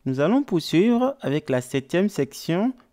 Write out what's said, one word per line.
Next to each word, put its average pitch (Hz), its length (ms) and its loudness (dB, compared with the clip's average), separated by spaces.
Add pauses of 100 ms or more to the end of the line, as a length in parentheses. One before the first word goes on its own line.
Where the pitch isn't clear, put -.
nous 131 140 -2
allons 233 240 2
poursuivre 233 760 2
avec 143 300 -2
la 127 100 0
septième 170 480 -2
section 175 640 -2 (200)